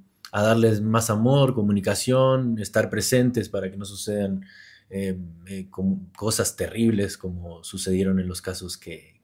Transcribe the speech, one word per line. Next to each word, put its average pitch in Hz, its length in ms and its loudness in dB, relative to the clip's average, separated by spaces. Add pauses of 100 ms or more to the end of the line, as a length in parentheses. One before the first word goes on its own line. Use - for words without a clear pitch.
(320)
a 104 100 2
darles 110 380 4
más 110 300 2
amor, 127 440 4
comunicación, 117 1040 2
estar 107 320 0
presentes 120 580 2
para 95 220 -4
que 101 60 -14
no 101 80 -10
sucedan, 98 600 -4 (460)
eh, 95 280 -4 (280)
eh, 95 240 -10
com-, 95 460 -2
cosas 104 400 -2
terribles 101 600 0
como 87 460 -10
sucedieron 95 560 0
en 90 80 -4
los 87 120 -8
casos 90 360 -10
que - 480 -18